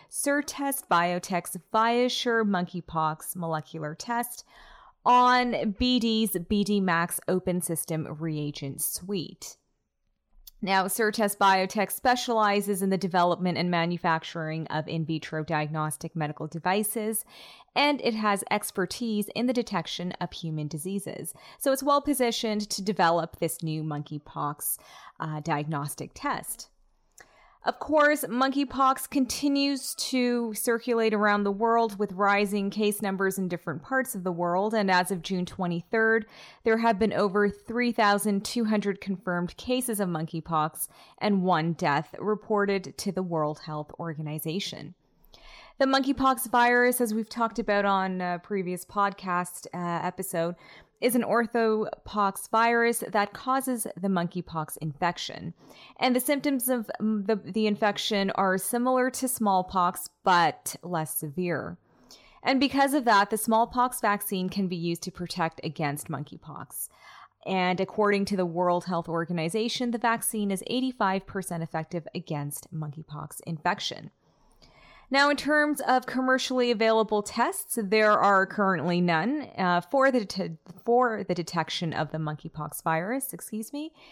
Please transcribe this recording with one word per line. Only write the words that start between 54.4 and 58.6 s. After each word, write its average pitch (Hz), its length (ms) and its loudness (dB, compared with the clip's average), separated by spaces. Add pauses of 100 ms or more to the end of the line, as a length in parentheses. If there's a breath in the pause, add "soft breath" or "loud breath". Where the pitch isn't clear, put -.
infection. 165 760 -4 (460 loud breath)
And 254 160 4
the 254 60 2
symptoms 277 480 0
of, 247 200 -2 (120)
mm, 214 260 0
the, 220 80 2
the 214 320 -2
infection 208 720 0
are 190 200 2
similar 254 540 2